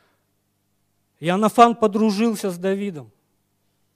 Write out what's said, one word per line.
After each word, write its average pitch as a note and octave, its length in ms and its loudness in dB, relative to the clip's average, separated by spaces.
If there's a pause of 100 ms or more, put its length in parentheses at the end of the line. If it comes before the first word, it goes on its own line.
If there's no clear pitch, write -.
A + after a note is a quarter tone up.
(1200)
Иоаннафан G#3+ 560 4
подружился G#3+ 720 -2
с F3 80 -8
Давидом. F#3+ 540 -8 (840)